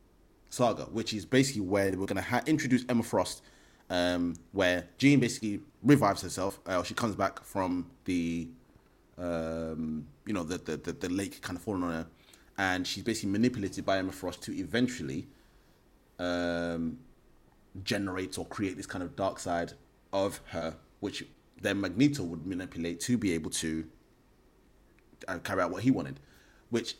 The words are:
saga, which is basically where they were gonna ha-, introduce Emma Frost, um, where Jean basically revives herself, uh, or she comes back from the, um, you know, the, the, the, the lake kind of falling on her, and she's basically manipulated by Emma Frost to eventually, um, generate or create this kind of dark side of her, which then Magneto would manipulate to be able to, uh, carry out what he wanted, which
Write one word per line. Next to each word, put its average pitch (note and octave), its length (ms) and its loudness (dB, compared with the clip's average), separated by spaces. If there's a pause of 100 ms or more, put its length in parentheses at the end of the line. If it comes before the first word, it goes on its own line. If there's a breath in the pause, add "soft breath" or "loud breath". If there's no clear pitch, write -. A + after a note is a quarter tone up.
(500)
saga, G2+ 340 0
which G#2+ 300 -4
is F#2 100 -4
basically C3 380 4
where G2 280 4
they F#2+ 60 -2
were F#2+ 100 -2
gonna F#2+ 160 -2
ha-, A#2+ 240 0
introduce B2+ 420 4
Emma A#2 140 4
Frost, - 400 0 (480 soft breath)
um, F2 440 2 (180)
where F2+ 340 4 (120)
Jean C#3 200 8
basically G#2+ 420 0 (220)
revives G#2 400 6
herself, F#2+ 460 -4
uh, F#2 100 2
or F2 60 2
she G#2+ 100 -6
comes G#2+ 220 0
back G2 260 0
from F2+ 480 -2 (140)
the, E2+ 440 0 (720)
um, D#2+ 880 -4 (200)
you G#2+ 60 -4
know, F2+ 120 -2
the, F2 140 -4
the, D#2 180 -6
the, D#2+ 160 -6
the F2+ 160 -6
lake F#2+ 340 -2
kind F2+ 140 -8
of - 60 -10
falling F#2+ 200 -2
on F2 80 -2
her, E2 160 -4 (500 soft breath)
and F#2 300 0
she's G2 160 -6
basically G#2 280 -2
manipulated G2+ 540 0
by F#2+ 140 4
Emma F#2 140 -2
Frost - 320 -8
to G2+ 120 -8
eventually, F2 720 -2 (920 soft breath)
um, E2+ 800 -2 (840)
generate F#2+ 520 -4
or F2 80 -6
create F#2+ 320 -4
this G2 80 -10
kind F2+ 180 -8
of E2+ 140 -8
dark F#2+ 220 0
side E2+ 340 -2 (400)
of G2 360 0
her, E2+ 280 -6 (240)
which - 240 -6 (380)
then G2+ 180 0
Magneto A2+ 420 2
would E2+ 240 -6
manipulate F2 540 -4
to B2 160 2
be G2 160 2
able D#2+ 180 0
to, D#2+ 360 -2 (1400)
uh, F2+ 120 -6
carry F#2+ 240 0
out E2+ 80 2
what F2+ 120 -4
he C3 80 6
wanted, D2 300 0 (480 soft breath)
which - 300 -2